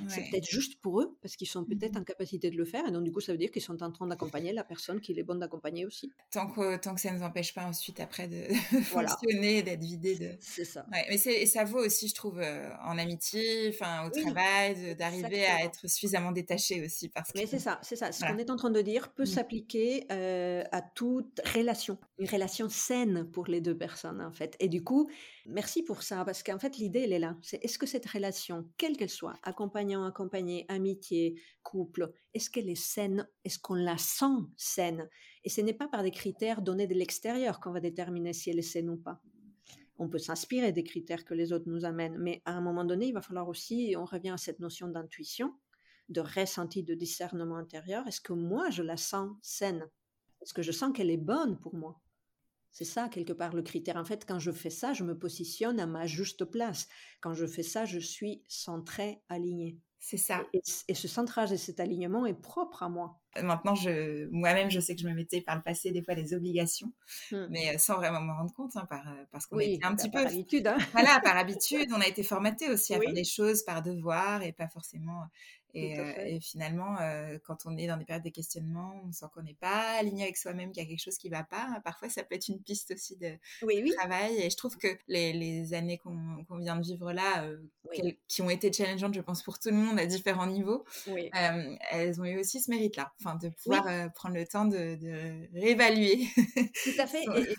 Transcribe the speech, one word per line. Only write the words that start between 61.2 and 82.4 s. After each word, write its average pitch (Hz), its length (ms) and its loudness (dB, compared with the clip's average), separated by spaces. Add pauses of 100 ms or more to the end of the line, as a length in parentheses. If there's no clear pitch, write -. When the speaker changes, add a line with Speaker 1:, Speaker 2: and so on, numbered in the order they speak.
Speaker 1:
et 190 40 2
cet - 220 -6
alignement 180 460 2
est 196 140 0
propre - 440 -6
à 175 60 -2
moi. 175 280 -6 (240)
Speaker 2:
Maintenant, 180 340 4
je, 156 540 0
moi-même, 175 400 6
je 185 100 2
sais 175 160 0
que 175 60 -6
je 170 60 0
me 170 60 0
mettais 170 280 0
par 160 140 -2
le 160 80 -2
passé 175 280 -2
des 180 120 0
fois 175 120 0
des 160 180 -2
obligations, 175 580 2 (400)
Speaker 1:
Hmm. 196 180 -4
Speaker 2:
mais, 160 260 0
euh, - 40 0
sans 196 160 6
vraiment 170 260 2
m'en 160 160 -2
rendre 170 160 -2
compte, 262 220 -8
hein, 190 140 -4
par, 143 180 -8
euh, 143 240 -12
parce 143 160 -8
qu'on - 100 -4
Speaker 1:
Oui, 208 180 4
Speaker 2:
était 160 100 0
un 185 60 4
Speaker 1:
bah, 208 40 2
Speaker 2:
petit 214 140 0
Speaker 1:
par 269 140 4
Speaker 2:
peu 262 60 4
Speaker 1:
habitude, 190 380 2
hein. 220 100 6 (140)
Speaker 2:
Voilà, 262 320 10
par 190 140 8
habitude, 202 580 2
on 214 60 4
a 190 60 6
été 190 160 2
formaté 214 460 2
aussi 208 240 2
à 185 60 4
Speaker 1:
Oui. 220 60 4
Speaker 2:
faire 247 100 0
des 175 80 2
choses 214 400 4
par 165 180 -2
devoir 175 600 0
et 170 100 -4
pas 165 160 -6
forcément, 165 520 -8 (520)
et, 156 220 -4
Speaker 1:
Tout 147 60 -4
à 147 40 -2
Speaker 2:
euh, 147 80 -6
Speaker 1:
fait. 190 220 -4
Speaker 2:
et 165 40 -2
finalement, 165 600 -4
euh, 151 420 -4
quand - 220 -10
on 165 100 -6
est 160 120 -2
dans 165 100 0
des 156 80 -6
périodes 165 180 -6
de 165 60 -4
questionnement, 165 760 -6
on 175 60 -8
sent 165 220 -10
qu'on 165 100 -14
n'est 151 120 -12
pas 220 440 0
aligné 196 240 2
avec 185 140 -2
soi-même, 180 340 -4
qu'il 175 100 -8
y 160 40 -4
a 160 40 -10
quelque 165 140 -6
chose - 140 -6
qui - 100 -8
va 160 160 -2
pas, 214 260 -4
hein, 226 140 -4
parfois 170 240 -6
ça 202 160 -4
peut - 120 -6
être 196 120 -4